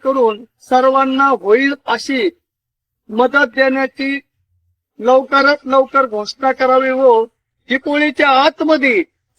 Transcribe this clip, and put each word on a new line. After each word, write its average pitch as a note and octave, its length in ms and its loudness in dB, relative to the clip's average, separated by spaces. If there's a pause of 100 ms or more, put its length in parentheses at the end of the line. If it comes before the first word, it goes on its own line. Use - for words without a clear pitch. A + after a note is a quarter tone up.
करून A#3+ 400 -2 (260)
सर्वांना C4 580 2 (140)
होईल B3+ 320 0 (120)
अशी A#3 440 -4 (800)
मदत B3+ 280 0
देण्याची C4+ 840 -2 (800)
लवकरात C#4 680 2
लवकर C4 400 0
घोषणा G#3+ 460 -6
करावी C4 380 0
व B3+ 360 2 (440)
दीपोळीच्या D4 600 -2
आतमध्ये C#4 760 0 (340)